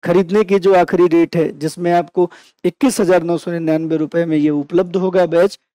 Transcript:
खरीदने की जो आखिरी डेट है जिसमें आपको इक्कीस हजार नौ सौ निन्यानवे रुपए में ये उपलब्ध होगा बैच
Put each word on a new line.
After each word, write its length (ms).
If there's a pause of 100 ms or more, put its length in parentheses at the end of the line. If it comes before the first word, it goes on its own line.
खरीदने 400
की 160
जो 160
आखिरी 320
डेट 280
है 120 (120)
जिसमें 340
आपको 360 (340)
इक्कीस 360
हजार 240
नौ 140
सौ 140
निन्यानवे 460
रुपए 280
में 120
ये 140
उपलब्ध 460
होगा 280
बैच 340 (160)